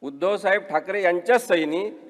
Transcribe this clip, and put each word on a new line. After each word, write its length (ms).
उद्धवसाहेब 600
ठाकरे 400
यांच्याच 460
सहीने 600